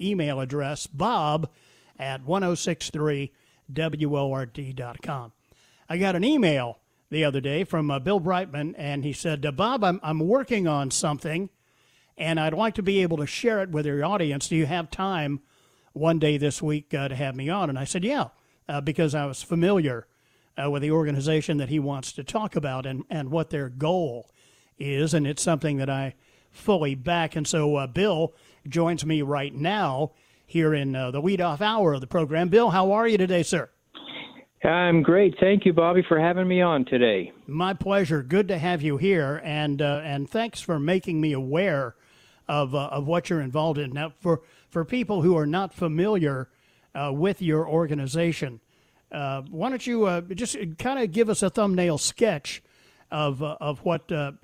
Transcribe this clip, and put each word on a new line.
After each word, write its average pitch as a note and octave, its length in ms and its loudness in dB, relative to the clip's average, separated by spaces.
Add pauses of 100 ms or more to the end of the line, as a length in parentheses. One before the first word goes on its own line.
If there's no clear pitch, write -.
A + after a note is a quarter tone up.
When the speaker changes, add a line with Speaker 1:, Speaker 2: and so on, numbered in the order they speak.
Speaker 1:
email D#3+ 400 0
address, C#3 460 -4
bob D#3+ 640 0 (480)
at C3+ 260 -8
one F#3 180 0
oh F3 120 0
six - 340 -4
three D3 440 -2 (380)
W D3+ 460 -2
O C#3 160 0
R C3 140 -4
D C3 260 -12
dot B2 300 -12
com. B2 300 -10 (580)
I E3+ 80 -2
got F#3+ 180 2
an F3+ 80 0
email D#3 540 2 (300)
the D#3 160 0
other C#3 160 0
day C#3+ 240 -2
from, D3+ 260 -2
uh, C#3 80 -2
Bill F#3 220 0
Brightman, E3 580 -4
and C#3+ 260 -6
he D3 80 -4
said, D3+ 320 -4
uh, D3+ 60 -2
"Bob, G#3+ 320 0
I'm, F#3 180 2
I'm D#3 200 -2
working G#3 480 2
on C#3 240 0
something, D#3+ 580 -2 (640)
and D#3+ 220 -2
I'd D#3 160 0
like G#3+ 220 0
to G3+ 80 -4
be G3 180 2
able E3+ 140 0
to D3 100 -2
share A3 360 0
it F#3 80 -6
with D3+ 140 -2
your C#3+ 200 0
audience. D#3+ 440 -2
Do F3+ 60 -2
you D#3+ 120 2
have E3 260 -4
time D#3 480 -2 (520)
one D#3+ 280 2
day D3+ 160 4
this C#3 260 -2
week, D3+ 320 -2
uh, C#3 140 -2
to C3 80 -6
have C3+ 180 -4
me C3+ 140 -6
on?" G3 200 0
And C3+ 80 -2
I C3 60 -4
said, F3 220 -4
"Yeah," A#3+ 240 0 (400)
uh, C#3+ 120 -4
because D3+ 320 0
I D3 140 -2
was C3 160 -10
familiar, E3 640 2 (500)
uh, C#3+ 140 -2
with C#3+ 120 -2
the D3+ 100 0
organization D3+ 640 0
that C3+ 120 -2
he D3 120 0
wants C#3 320 -6
to C#3 100 -12
talk G#3+ 320 -4
about C3 320 -4
and, C3+ 240 -8
and C#3+ 220 -6
what D#3+ 180 -2
their C#3+ 180 -4
goal C3+ 640 -4 (480)
is, C#3+ 340 -2
and D3+ 140 2
it's D3 160 -4
something D3+ 360 0
that C3+ 120 -2
I C3+ 240 -4 (380)
fully D#3 420 0
back. E3 400 -2
And D3+ 100 -2
so, D3+ 300 2
uh, C#3 140 -2
Bill E3 460 0 (340)
joins E3 360 0
me D#3 160 0
right C#3+ 320 -2
now D3+ 600 -2 (340)
here D#3 280 2
in, C#3 200 0
uh, C3 160 -4
the C#3+ 100 -4
leadoff F3 400 0
hour G#3 340 2
of C3+ 80 -4
the B2+ 40 -10
program. E3 440 0
Bill, A3 200 8
how F#3+ 220 4
are A3+ 160 4
you G#3+ 100 4
today, F3+ 240 2
sir? D#3 260 -2 (920)
Speaker 2:
I'm E3+ 400 6
great. F3 380 6
Thank G3 240 6
you, F3+ 80 8
Bobby, F3 340 6
for D#3 140 4
having F3+ 260 2
me F3+ 140 4
on D#3 240 4
today. A#2 480 2 (140)
Speaker 1:
My F3 260 -2
pleasure. F3+ 500 0
Good F3 260 2
to F#3 100 -2
have E3+ 240 -2
you C#3+ 160 0
here, D#3 440 0
and, D3+ 380 -2
uh, D3 240 0
and C#3 240 -4
thanks A3+ 320 -4
for D#3+ 180 -2
making E3+ 400 0
me D#3 140 0
aware C#3 600 -2 (520)
of, C#3+ 280 -2
uh, C#3+ 140 -2
of C#3 180 -4
what E3+ 240 0
you're E3 100 0
involved D3 380 -2
in. C3+ 160 -6
Now, D3 260 -6
for, E3 220 2 (260)
for E3+ 160 -2
people G#3 380 0
who F3 120 6
are D3+ 120 2
not F3+ 260 -2
familiar, D#3+ 800 0 (440)
uh, C#3 200 -4
with F3+ 260 0
your D#3 260 2
organization, D3+ 960 -2 (500)
uh, C3+ 380 -6
why F#3 220 -4
don't B3+ 160 -6
you, A#3 180 2
uh, F3 160 2
just F#3+ 380 -6 (180)
kinda B3+ 300 -2
give G#3+ 240 2
us G3+ 120 0
a F#3+ 60 2
thumbnail F3+ 480 2
sketch - 640 -2 (480)
of, D3 320 -2
uh, D3+ 200 -6
of D3 200 -4
what, E3+ 300 -2
uh, C#3+ 200 -2 (120)